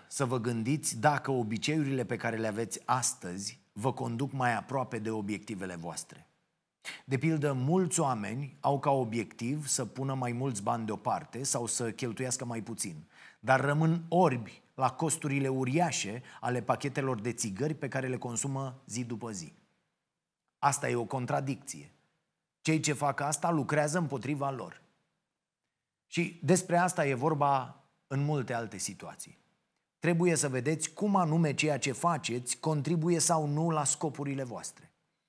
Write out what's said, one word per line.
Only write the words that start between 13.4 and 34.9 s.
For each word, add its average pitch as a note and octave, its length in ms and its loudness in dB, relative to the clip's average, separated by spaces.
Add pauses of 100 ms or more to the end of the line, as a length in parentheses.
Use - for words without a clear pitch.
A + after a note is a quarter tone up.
dar C3 200 6
rămân D#3+ 480 4
orbi C3 540 4 (120)
la B2+ 160 2
costurile C#3 580 0
uriașe C3 760 0 (180)
ale B2 220 -2
pachetelor C3 580 0
de A#2 120 -2
țigări A#2+ 420 -2
pe C#3 140 -6
care C3 180 -4
le B2+ 120 -4
consumă C3 680 -6
zi A#2+ 180 -4
după A#2 260 -6
zi. F2 220 -10 (1080)
Asta C3+ 300 2
e B2 60 2
o A#2+ 100 0
contradicție. C3+ 880 -4 (680)
Cei D#3+ 200 2
ce D#3 120 2
fac C#3 280 0
asta D#3 300 0
lucrează D3+ 480 2
împotriva C#3 520 -2
lor. A2+ 320 -10 (1200)
Și - 360 -2
despre F3 340 4
asta E3+ 300 4
e C3+ 80 2
vorba C#3 720 2 (220)
în C#3 180 0
multe C#3+ 280 0
alte A#2 240 -4
situații. - 640 -10 (600)
Trebuie E3+ 360 4
să D3 140 2
vedeți C3+ 440 0
cum G3+ 240 2
anume D#3+ 380 4
ceea D3+ 240 2
ce C3+ 140 0
faceți B2 640 -2
contribuie D#3+ 600 2
sau D#3 280 4
nu D3+ 240 2
la D#3 140 2
scopurile C#3 580 -2
voastre. - 500 -12 (360)